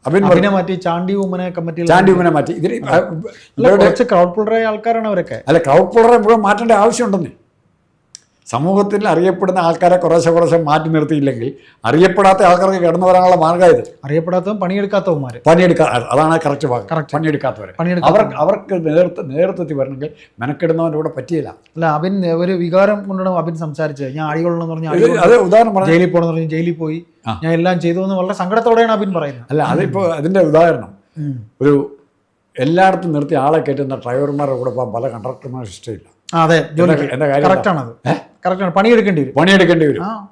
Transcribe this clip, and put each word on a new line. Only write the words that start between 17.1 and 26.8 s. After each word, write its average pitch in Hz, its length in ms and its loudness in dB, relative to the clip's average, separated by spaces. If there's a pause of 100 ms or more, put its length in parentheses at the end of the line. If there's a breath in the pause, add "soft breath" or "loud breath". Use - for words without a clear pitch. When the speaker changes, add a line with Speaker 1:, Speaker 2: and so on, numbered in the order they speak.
Speaker 1:
പണിയെടുക്കാത്തവര്. 139 640 -4
Speaker 2:
പണിയെടുക്കാത്തവര്. 175 460 2
Speaker 1:
അവർക്ക്, - 120 -8
അവർക്ക് 175 500 -2
നേതൃത്വ-, 165 400 0
നേതൃത്വത്തിൽ 151 480 -4
വരണമെങ്കിൽ 135 360 -6 (280 soft breath)
മെനക്കെടുന്നവൻ്റെ 160 580 -4
കൂടെ 156 200 -4
പറ്റിയില്ല. 139 320 -6
Speaker 2:
അല്ല, - 380 -8
അബിൻ 175 460 -2
ഒരു 175 200 -2
വികാരം 196 560 0
കൊണ്ടാണ് 190 200 -4
അബിൻ 170 280 -4
സംസാരിച്ചത്. 147 600 -8
"ഞാൻ 156 140 -6
അടികൊള്ളണമെന്ന് 165 440 -4
പറഞ്ഞ് 160 140 -8
Speaker 1:
ഇത് 156 60 -4
Speaker 2:
അടികൊണ്ടു. 208 280 2
Speaker 1:
അത് 214 140 6
ഉദാഹരണം 208 380 4
പറഞ്ഞാൽ 190 180 0
Speaker 2:
ജയിലിൽ 180 180 2
പോകണമെന്ന് 170 240 0
പറഞ്ഞ് 160 160 -4
ജയിലിൽ 165 240 -4
പോയി. 160 320 -8 (200)